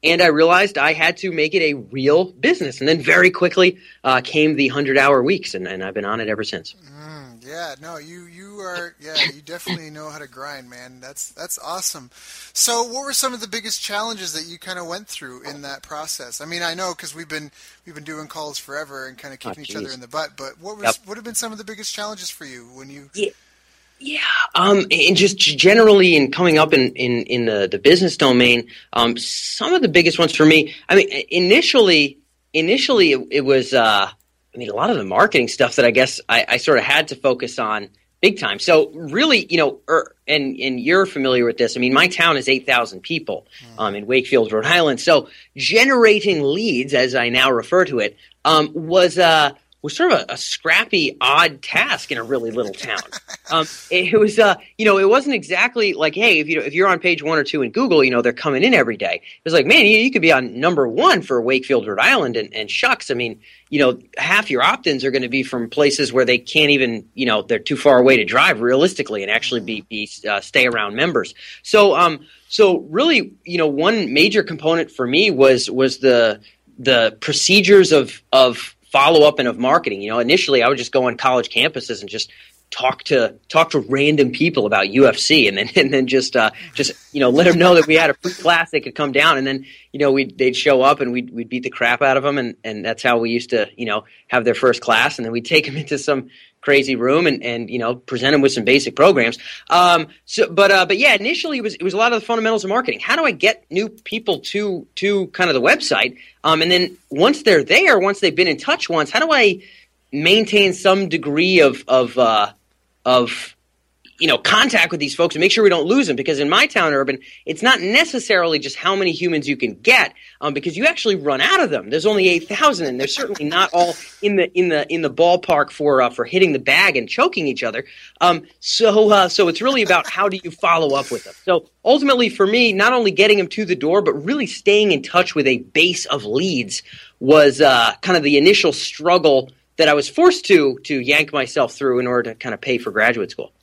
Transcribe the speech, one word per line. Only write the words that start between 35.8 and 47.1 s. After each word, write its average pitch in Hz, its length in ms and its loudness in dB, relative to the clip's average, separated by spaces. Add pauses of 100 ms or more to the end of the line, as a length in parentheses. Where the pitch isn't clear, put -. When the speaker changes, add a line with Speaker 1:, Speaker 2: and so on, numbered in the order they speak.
Speaker 1:
I 120 80 4
guess 127 360 0
I, 117 180 2
I 123 100 -2
sorta 127 260 0
had 151 260 0
to 139 80 -12
focus 127 440 -4
on 107 280 -6 (320)
big 202 200 2
time. 101 180 -6
So 156 320 2
really, 180 580 -2
you 165 100 0
know, 143 200 0 (100)
er, - 260 -2 (120)
and, 139 320 -4
and 127 220 -6
you're 180 260 2
familiar 131 380 0
with 117 120 -2
this. 117 200 -2
I 123 40 -6
mean, 127 140 0
my 165 140 4
town 170 280 0
is 123 120 -4
eight 131 180 -2
thousand 117 360 -2
people, - 440 -8 (180)
Speaker 2:
Mm. 117 140 -20
Speaker 1:
um, 104 160 -4
in 104 120 -10
Wakefield, 127 460 0
Rhode 110 140 -2
Island. 156 340 0
So 156 280 2 (280)
generating 214 840 2
leads, 143 520 -2
as 127 200 0